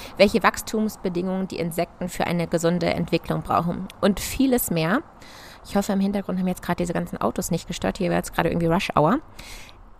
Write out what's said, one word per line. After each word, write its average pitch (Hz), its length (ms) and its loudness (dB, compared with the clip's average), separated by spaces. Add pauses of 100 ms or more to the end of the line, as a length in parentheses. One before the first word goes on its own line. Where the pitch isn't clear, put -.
(180)
welche 202 260 6
Wachstumsbedingungen 190 1040 0
die - 120 -8
Insekten 175 500 -4
für - 180 -2
eine 170 200 0
gesunde 170 400 2
Entwicklung 160 560 0
brauchen 170 440 0 (140)
und 196 180 4
vieles - 520 0
mehr. 170 300 2 (680)
Ich - 80 -2
hoffe, 202 160 2
im 196 80 0
Hintergrund 196 400 -2
haben 185 80 0
jetzt 180 160 -4
gerade 175 140 -2
diese 175 160 -2
ganzen 175 240 -4
Autos - 340 -2
nicht - 160 -4
gestört. 185 300 -2
Hier 175 120 0
war 170 80 2
jetzt - 160 -4
gerade 165 160 2
irgendwie 170 180 0
Rush 170 280 2
Hour. 170 240 4 (800)